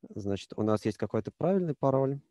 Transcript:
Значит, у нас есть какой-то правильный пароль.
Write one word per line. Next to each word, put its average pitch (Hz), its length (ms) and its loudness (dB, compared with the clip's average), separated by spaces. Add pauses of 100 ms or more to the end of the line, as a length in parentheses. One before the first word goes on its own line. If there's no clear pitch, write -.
(160)
Значит, 98 420 -4
у 107 60 0
нас 107 220 2
есть 110 120 0
какой-то - 400 -2
правильный 175 380 0
пароль. 135 440 2 (120)